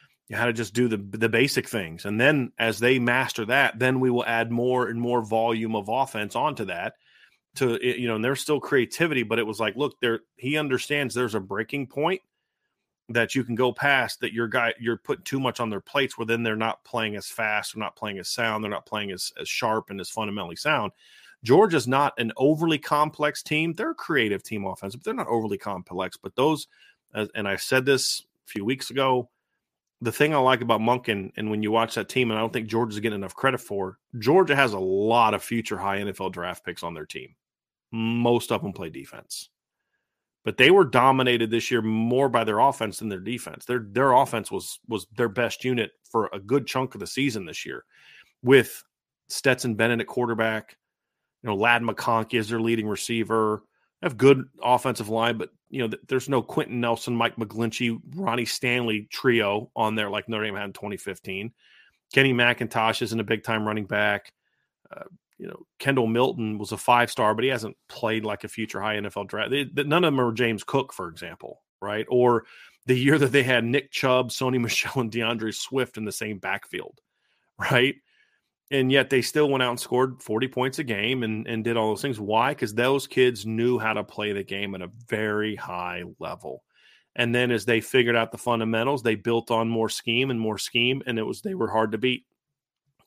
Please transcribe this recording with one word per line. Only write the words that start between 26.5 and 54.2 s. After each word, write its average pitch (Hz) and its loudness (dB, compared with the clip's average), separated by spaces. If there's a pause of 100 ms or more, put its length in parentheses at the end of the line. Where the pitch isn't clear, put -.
as, 107 -4
and 104 -4
I 98 0
said 131 0
this 131 0 (260)
a - -18
few 101 -6
weeks 131 -4
ago, 131 0 (720)
the 120 -2
thing 151 4
I 151 4
like 131 4
about 117 2
Monken, 113 0
and 107 -6
when 107 -2
you 107 0
watch 113 0
that 110 -4
team, 123 0
and 110 -2
I 110 0
don't 113 -2
think 113 -6
Georgia's 113 -2
getting 104 -2
enough 95 -10
credit 131 0
for, 95 -8 (200)
Georgia 147 4
has 135 4
a 101 -4
lot 107 2
of 98 -2
future 110 -4
high 98 -2
N 104 -6
F 98 -8
L 95 -4
draft 87 -8
picks 87 -10
on 85 -8
their 78 -12
team. - -16 (560)
Most 117 0
of 110 -2
them 101 -8
play 85 -10
defense. - -16 (960)
But 107 -6
they 131 10
were 190 8
dominated 123 4
this 113 0
year 117 2
more 117 2
by 117 2
their 107 0
offense 120 2
than 110 -6
their 95 -8
defense. 107 -10
Their, 123 -2
their 117 2
offense 123 4
was, - -8
was 104 -4 (100)
their 120 2
best 110 -2
unit 123 -2 (120)
for 110 0
a 101 -8
good 120 0
chunk 131 -4
of 110 -12
the 87 -10
season 113 -4
this 78 -12
year, 65 -12 (600)
with 127 6 (440)
Stetson 127 0
Bennett 117 2
at - -6
quarterback, 113 -2 (640)
you 120 -8
know, 104 0
Ladd 117 4
McConkey 117 0
as 107 -2
their 113 -2
leading 113 0
receiver. 107 -2 (380)
They - -2
have 135 -4
good 131 6 (140)